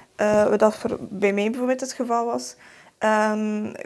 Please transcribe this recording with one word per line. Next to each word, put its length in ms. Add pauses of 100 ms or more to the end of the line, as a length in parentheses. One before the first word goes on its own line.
(160)
eh, 320
wat 100
dat 180
voor, 240
bij 320
mij 180
bijvoorbeeld 300
het 120
geval 320
was, 320 (420)
ehm, 720 (140)